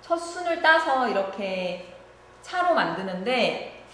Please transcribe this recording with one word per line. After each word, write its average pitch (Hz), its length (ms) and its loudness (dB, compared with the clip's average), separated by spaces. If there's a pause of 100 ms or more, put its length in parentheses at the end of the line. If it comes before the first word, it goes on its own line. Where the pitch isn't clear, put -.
첫 339 160 -2
순을 339 440 -4
따서 277 460 4
이렇게 190 840 -4 (480)
차로 359 320 2
만드는데, 190 1200 -2